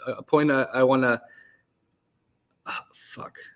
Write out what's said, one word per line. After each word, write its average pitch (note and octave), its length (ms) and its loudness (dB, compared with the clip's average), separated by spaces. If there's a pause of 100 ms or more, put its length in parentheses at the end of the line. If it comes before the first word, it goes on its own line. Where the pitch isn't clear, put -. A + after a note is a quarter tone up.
A, B2+ 80 -6
a - 100 -14
point D3+ 280 2
I, C3+ 120 2 (100)
I C3 100 2
wanna, B2+ 380 2 (1500)
ah, - 260 -12
fuck. - 440 -18 (180)